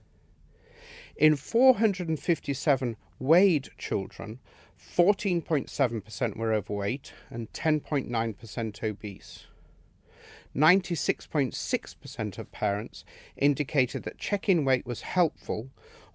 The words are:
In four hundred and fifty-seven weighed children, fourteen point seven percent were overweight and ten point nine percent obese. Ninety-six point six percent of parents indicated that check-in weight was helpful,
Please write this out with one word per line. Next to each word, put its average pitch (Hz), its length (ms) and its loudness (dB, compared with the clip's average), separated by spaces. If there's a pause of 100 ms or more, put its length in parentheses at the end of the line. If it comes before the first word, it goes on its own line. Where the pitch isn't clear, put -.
(1160)
In 156 200 6
four 254 400 4
hundred 196 340 0
and 160 100 0
fifty-seven 135 800 0 (220)
weighed 160 580 4
children, 104 600 -6 (360)
fourteen 180 680 2
point - 280 -2
seven 117 320 0
percent - 340 -4
were 113 180 0
overweight 104 600 -2 (160)
and 117 240 -8
ten 151 260 0
point 143 300 -4
nine 117 240 -2
percent 113 500 -8
obese. - 640 -8 (1080)
Ninety-six 175 760 0
point 139 260 0
six - 400 -4
percent - 440 -6
of 110 140 -10
parents 104 520 -4 (340)
indicated 135 680 0
that - 140 -8
check-in 180 480 0
weight 131 200 2
was 113 160 -6
helpful, 135 680 -2 (460)